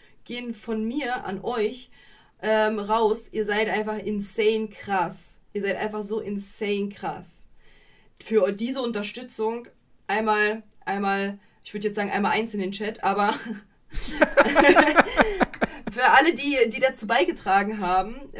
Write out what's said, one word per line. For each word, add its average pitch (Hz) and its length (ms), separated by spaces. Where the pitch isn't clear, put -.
gehen 240 300
von 220 320
mir 247 400
an - 180
euch, - 480
ähm, 214 380
raus. 220 540
Ihr 220 100
seid 208 240
einfach 214 300
insane 214 720
krass. - 720
Ihr 202 100
seid 196 140
einfach 208 280
so 208 180
insane 202 640
krass. - 600
Für 202 300
diese 247 280
Unterstützung 233 840
einmal, 214 560
einmal, 196 540
ich - 80
würd 208 100
jetzt 208 140
sagen, 202 120
einmal 202 220
eins 226 220
in 208 80
den 185 100
Chat, 214 320
aber 202 320
<laughs> 320 1500
Für 240 160
alle, 294 220
die, 277 240
die 214 120
dazu 262 280
beigetragen 214 720
haben, 190 380